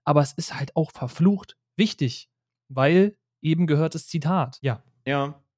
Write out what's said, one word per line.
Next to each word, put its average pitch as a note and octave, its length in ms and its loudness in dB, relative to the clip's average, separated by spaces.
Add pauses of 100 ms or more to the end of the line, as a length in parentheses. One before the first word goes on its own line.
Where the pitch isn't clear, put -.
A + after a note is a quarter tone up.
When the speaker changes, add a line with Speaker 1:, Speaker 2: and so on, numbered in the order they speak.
Speaker 1:
Aber D3 180 4
es C#3 120 0
ist - 240 -8
halt - 180 -6
auch D#3+ 160 -2
verflucht F3+ 640 -2 (200)
wichtig, - 520 -2 (400)
weil E3 480 4 (260)
eben E3 240 0
gehört D#3 280 0
das D#3 120 -8
Zitat. D#3 560 -2
Ja. C3 200 -4 (240)
Speaker 2:
Ja, C#3 360 -4 (160)